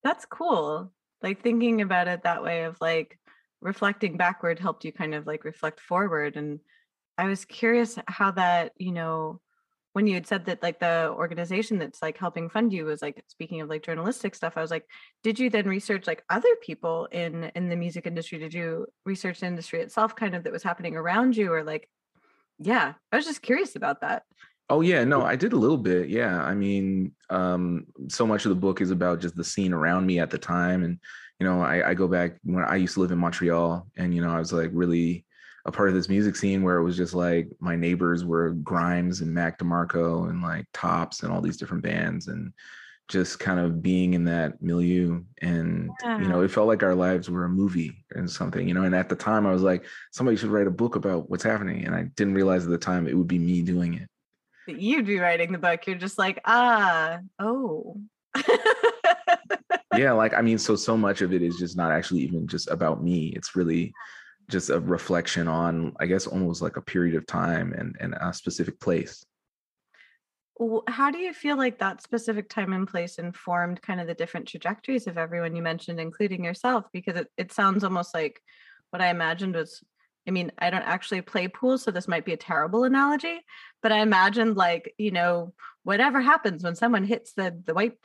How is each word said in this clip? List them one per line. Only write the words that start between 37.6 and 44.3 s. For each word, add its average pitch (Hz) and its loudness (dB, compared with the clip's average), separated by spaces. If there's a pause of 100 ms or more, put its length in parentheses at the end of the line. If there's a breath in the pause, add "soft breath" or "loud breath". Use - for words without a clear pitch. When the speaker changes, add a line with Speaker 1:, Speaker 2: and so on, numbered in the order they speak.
Speaker 2:
my 87 -2
neighbors 87 2
were 82 2
Grimes 87 0
and 82 -2
Mac 82 -2
DeMarco 85 0
and, 87 -4
like, 82 -6
Tops 85 -4
and 87 -4
all 87 -2
these 85 -2
different 87 -6
bands, 85 -4
and 82 -8 (560 loud breath)
just - -2
kind 92 0
of 85 0
being 90 4
in 87 2
that 85 0